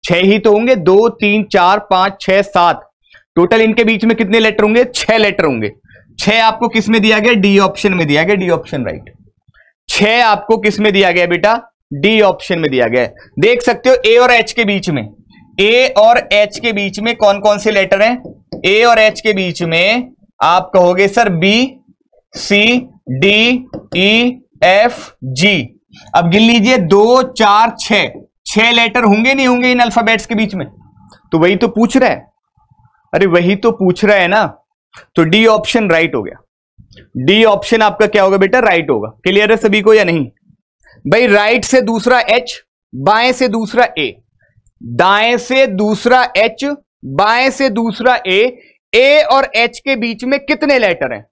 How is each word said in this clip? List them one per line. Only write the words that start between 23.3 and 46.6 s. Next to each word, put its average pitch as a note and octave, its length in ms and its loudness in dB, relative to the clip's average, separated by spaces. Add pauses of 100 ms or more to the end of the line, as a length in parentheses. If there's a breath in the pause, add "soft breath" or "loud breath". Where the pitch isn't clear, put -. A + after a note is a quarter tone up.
ई, A3+ 440 0 (240)
F, G#3 500 0 (100)
जी। C#3 560 -2 (360 loud breath)
अब E3+ 140 2
गिन G#3 120 2
लीजिए, A#3 360 2
दो, G#3 440 2
चार, A3 580 0
छह, F3+ 280 -2 (380)
छह A3+ 240 0
letter A#3 340 -2
होंगे A3 300 2
नहीं C4+ 120 0
होंगे B3 260 0
इन B3 60 0
alphabets A3+ 480 0
के A#3 80 -6
बीच G#3+ 200 -4
में? F3 120 -10 (680 soft breath)
तो E3 60 0
वही F3+ 180 2
तो A3+ 120 -2
पूछ A3+ 280 -2
रहा B3 140 2
है, - 160 -8 (880)
अरे F#3 120 0
वही F3 300 0
तो A3+ 140 0
पूछ F#3+ 340 -2
रहा G#3 120 2
है F3 120 2
ना। G3+ 180 0 (680 loud breath)
तो E3 100 2
D G#3 220 2
option G#3+ 440 0
right E3 240 0
हो A2 80 -4
गया, - 220 -14 (720 soft breath)
D F#3 280 2
option G#3+ 380 0
आपका G#3 240 0
क्या G3+ 160 0
होगा F#3+ 140 2
बेटा? G3 220 0
Right E3+ 320 0
होगा। G#2+ 180 -2
Clear G3+ 420 -2
है A3+ 60 4
सभी G#3+ 240 0
को G#3+ 140 4
या G#3 100 4
नहीं? E3 220 -2 (800 soft breath)
भाई A3 200 2
right D4+ 380 0
से B3+ 160 2
दूसरा A#3 400 0
एच, A#3 420 -4 (320)
बाएं G#3+ 380 0
से B3 160 -2
दूसरा A3 400 -2 (100)
ए, B2 240 -6 (600)
दाएं G3 540 0
से C4 300 0
दूसरा G#3+ 560 0 (140)
एच, A3+ 280 -2 (400)